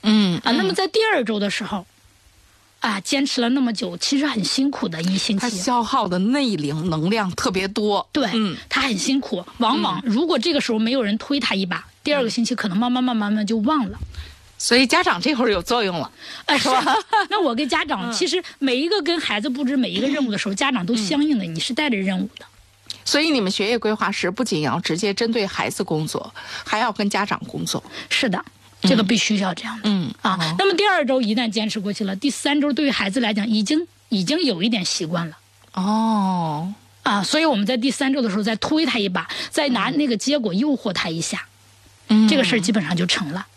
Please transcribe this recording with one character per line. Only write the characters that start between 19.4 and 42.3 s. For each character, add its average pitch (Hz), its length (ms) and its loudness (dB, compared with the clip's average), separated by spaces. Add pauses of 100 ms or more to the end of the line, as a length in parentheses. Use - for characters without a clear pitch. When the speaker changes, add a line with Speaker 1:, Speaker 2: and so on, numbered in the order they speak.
Speaker 2:
子 254 80 -4
布 269 160 -2
置 269 120 0
每 226 140 0
一 185 100 -2
个 247 60 0
任 285 180 0
务 226 60 -2
的 202 80 -2
时 - 80 -4
候， 196 80 -2
Speaker 1:
嗯。 - 20 -6
Speaker 2:
家 277 140 0
长 190 160 0
都 233 80 0
相 285 300 0
应 302 120 2
的， 190 80 -2
Speaker 1:
嗯。 165 80 -6
Speaker 2:
你 165 60 -4
是 226 160 -4
带 302 160 0
着 220 60 0
任 190 200 -2
务 196 220 -4
的。 - 80 -20 (580)
Speaker 1:
所 - 160 2
以 320 100 2
你 269 100 4
们 185 100 0
学 202 180 0
业 240 80 2
规 214 160 0
划 202 200 0
师 185 180 0
不 233 140 -2
仅 175 180 0
要 135 160 0
直 165 180 -2
接 196 160 0
针 226 200 0
对 226 120 0
孩 147 240 -2
子 - 140 -4
工 156 240 -2
作， - 260 -6 (320)
还 214 140 -2
要 226 140 0
跟 202 180 0
家 202 160 0
长 - 100 -4 (100)
工 - 180 -6
作。 - 180 -4 (260)
Speaker 2:
是 - 200 0
的， 202 100 0 (440)
Speaker 1:
嗯。 190 60 4
Speaker 2:
这 233 80 6
个 220 60 2
必 214 140 2
须 208 220 0
要 190 160 -2
这 - 100 -12
样 220 120 -10
的。 220 80 -14
Speaker 1:
嗯。 196 280 0 (100)
Speaker 2:
啊， 185 180 0
Speaker 1:
哦。 160 180 0
Speaker 2:
那 392 80 4
么 392 100 2
第 392 100 2
二 359 180 2
周 262 160 2
一 214 140 0
旦 233 160 0
坚 214 180 -2
持 214 100 -4
过 202 140 -4
去 202 120 -4
了， 190 120 -4
第 269 140 0
三 294 300 0
周 294 120 2
对 294 140 2
于 269 40 2
孩 202 200 -2
子 254 100 0
来 220 140 0
讲， 202 120 0
已 220 160 2
经， 302 240 0 (220)
已 190 160 0
经 302 180 0
有 196 200 0
一 226 60 2
点 214 160 0
习 - 200 -2
惯 170 240 -4
了。 151 80 -14 (380)
Speaker 1:
哦。 190 960 0 (300)
Speaker 2:
啊， 202 200 2
所 277 160 2
以 320 60 4
我 302 100 4
们 202 120 0
在 254 100 0
第 247 140 0
三 269 220 0
周 277 100 0
的 226 80 0
时 180 60 -2
候 214 60 0
再 220 140 0
推 311 300 0
他 247 120 0
一 202 100 0
把， 180 200 -4 (220)
再 285 180 0
拿 233 220 2
那 294 160 2
个 240 100 2
结 285 220 0
果 214 160 -2
诱 269 160 2
惑 226 220 0
他 - 180 -2
一 165 100 -4
下， - 260 -6 (600)
Speaker 1:
嗯。 220 180 6
Speaker 2:
这 254 100 6